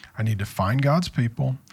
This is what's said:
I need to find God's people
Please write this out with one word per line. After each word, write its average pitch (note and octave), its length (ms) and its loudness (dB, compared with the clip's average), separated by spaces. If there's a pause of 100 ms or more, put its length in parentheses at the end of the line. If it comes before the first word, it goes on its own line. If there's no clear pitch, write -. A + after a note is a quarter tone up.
(180)
I A2 60 -2
need A2 160 0
to G2+ 60 -4
find G#2+ 360 0
God's D3+ 260 2
people C3 480 -2 (180)